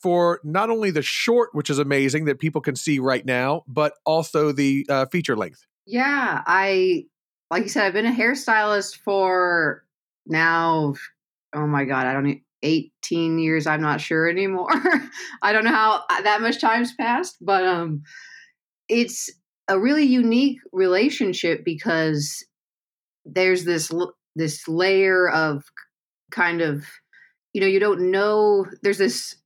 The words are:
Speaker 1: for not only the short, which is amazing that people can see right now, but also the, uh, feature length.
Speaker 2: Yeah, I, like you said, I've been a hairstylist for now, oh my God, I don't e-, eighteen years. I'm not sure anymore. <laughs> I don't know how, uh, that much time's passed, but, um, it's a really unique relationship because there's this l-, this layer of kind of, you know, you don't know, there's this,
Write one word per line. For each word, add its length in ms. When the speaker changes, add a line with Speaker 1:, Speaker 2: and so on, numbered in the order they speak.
Speaker 1:
for 400
not 260
only 220
the 100
short, 520
which 180
is 80
amazing 460
that 120
people 240
can 140
see 240
right 260
now, 420
but 260
also 460
the, 360
uh, 200
feature 280
length. 300
Speaker 2:
Yeah, 580
I, 600
like 140
you 60
said, 180
I've 60
been 120
a 60
hairstylist 840
for 840
now, 640
oh 100
my 200
God, 200
I 80
don't 140
e-, 160
eighteen 800
years. 260
I'm 160
not 180
sure 300
anymore. 420
<laughs> 720
I 120
don't 100
know 80
how, 360
uh, 140
that 200
much 200
time's 320
passed, 480
but, 240
um, 380
it's 400
a 120
really 240
unique 560
relationship 920
because 800
there's 400
this 260
l-, 220
this 320
layer 640
of 320
kind 320
of, 240
you 100
know, 40
you 140
don't 320
know, 560
there's 160
this, 360